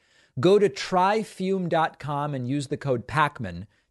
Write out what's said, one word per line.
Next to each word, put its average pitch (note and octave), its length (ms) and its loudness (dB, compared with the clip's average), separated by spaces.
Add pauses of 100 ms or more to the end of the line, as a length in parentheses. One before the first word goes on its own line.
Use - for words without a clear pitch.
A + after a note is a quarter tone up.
(400)
Go F#3 180 6
to G3 120 4
try G3 520 0
fume F#3+ 460 -4
dot D#3+ 320 0
com D3 340 -4
and B2 140 -4
use C#3 200 -2
the D3 80 -4
code B2+ 300 -2
pacman G#2+ 600 -2 (240)